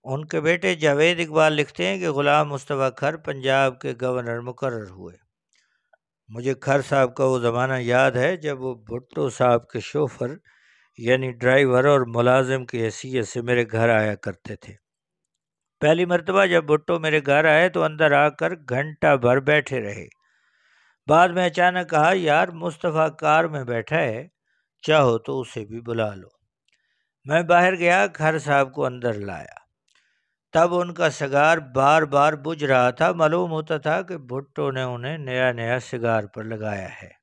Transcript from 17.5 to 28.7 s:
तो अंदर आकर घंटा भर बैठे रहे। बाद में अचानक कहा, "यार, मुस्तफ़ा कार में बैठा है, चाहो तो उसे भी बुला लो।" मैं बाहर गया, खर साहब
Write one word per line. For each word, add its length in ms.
तो 120
अंदर 320
आकर 420
घंटा 640
भर 240
बैठे 400
रहे। 260
बाद 220
में 140
अचानक 460
कहा, 220
"यार, 380
मुस्तफ़ा 580
कार 400
में 180
बैठा 300
है, 340
चाहो 340
तो 220
उसे 240
भी 160
बुला 340
लो।" 140
मैं 200
बाहर 300
गया, 300
खर 320
साहब 340